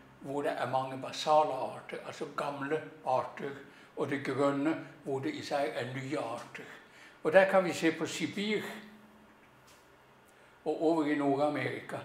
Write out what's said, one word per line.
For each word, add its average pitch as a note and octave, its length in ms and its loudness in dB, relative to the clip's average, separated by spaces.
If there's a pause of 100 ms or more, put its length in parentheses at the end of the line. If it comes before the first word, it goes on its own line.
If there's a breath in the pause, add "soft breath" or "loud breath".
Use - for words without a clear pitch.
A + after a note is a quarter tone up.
(200)
hvor C#3+ 220 -6
det D3 160 0
er B2+ 120 -2
mange C3+ 320 -2
basale D3+ 500 4
arter, B2 440 -6 (100)
altså D3 200 -8 (100)
gamle C#3+ 440 -2 (260)
arter, C3 440 0 (460 loud breath)
og C#3 140 -2
det C3+ 140 -2
grønne C#3 520 2 (280)
hvor C3+ 140 -2
det D3+ 160 -4
i C3 80 -8
seg C#3+ 320 -2
er B2+ 200 -6
nye C3+ 240 -4
arter. A#2+ 460 -8 (580 loud breath)
Og D#3 100 2
der F#3+ 180 10
kan F#3+ 140 6
vi E3 80 0
se D#3+ 200 4
på D#3+ 140 -2
Sibir G3+ 560 -2 (2000 loud breath)
og D#3 180 -2
over D#3+ 220 4
i D3 140 2
Nord-Amerika. C#3 880 0